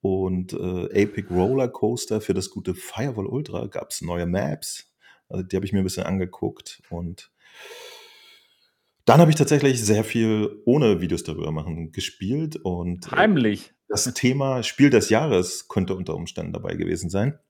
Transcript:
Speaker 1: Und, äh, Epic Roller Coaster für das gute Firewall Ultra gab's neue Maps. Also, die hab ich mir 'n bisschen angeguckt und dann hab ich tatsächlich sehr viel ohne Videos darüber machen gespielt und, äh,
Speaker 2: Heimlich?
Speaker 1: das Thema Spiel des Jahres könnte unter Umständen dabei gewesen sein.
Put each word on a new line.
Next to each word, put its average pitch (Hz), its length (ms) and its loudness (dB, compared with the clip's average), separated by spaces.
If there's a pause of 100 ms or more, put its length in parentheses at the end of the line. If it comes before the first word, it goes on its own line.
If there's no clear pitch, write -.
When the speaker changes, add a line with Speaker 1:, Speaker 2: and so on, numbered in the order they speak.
Speaker 1:
Und, 92 500 -2
äh, 92 340 -6 (160)
Epic 101 300 -2
Roller 120 360 2
Coaster 110 520 -2
für 190 140 0
das - 160 -4
gute 92 240 -8
Firewall 107 520 -6
Ultra 120 420 -6
gab's - 340 -10
neue 87 240 -4
Maps. 110 680 -6 (360)
Also, 95 160 -6
die 95 120 -6
hab 95 80 0
ich 95 80 -4
mir 98 80 2
'n 95 40 0
bisschen 92 200 -4
angeguckt - 880 -6
und 87 400 -10 (1800)
dann 131 120 10
hab 170 80 10
ich 156 60 6
tatsächlich 139 500 2
sehr 107 200 4
viel 110 600 0
ohne 120 360 4
Videos 85 240 -2
darüber 78 260 -6
machen 78 400 -8
gespielt 143 680 -6
und, 87 560 -6
äh, - 40 -2
Speaker 2:
Heimlich? 147 580 2 (140)
Speaker 1:
das - 160 -2 (100)
Thema 131 480 0
Spiel 139 280 4
des 110 200 4
Jahres 110 580 0
könnte 92 280 -2
unter 87 180 -6
Umständen 87 380 -10
dabei 87 240 -6
gewesen 85 340 -4
sein. 110 280 0 (120)